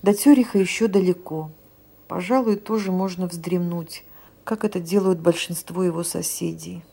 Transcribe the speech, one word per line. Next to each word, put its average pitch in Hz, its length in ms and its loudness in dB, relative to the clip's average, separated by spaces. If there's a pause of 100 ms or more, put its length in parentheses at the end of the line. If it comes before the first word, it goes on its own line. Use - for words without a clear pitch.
До 202 100 4
Цюриха 254 460 6
ещё 202 300 2
далеко. 175 600 0 (580)
Пожалуй, 208 480 0
тоже 208 360 -4
можно 185 340 -2
вздремнуть, 175 760 -6 (400)
как 220 200 -4
это 208 160 -2
делают 185 400 2
большинство 170 640 -2
его 170 180 -2
соседей. 165 920 -6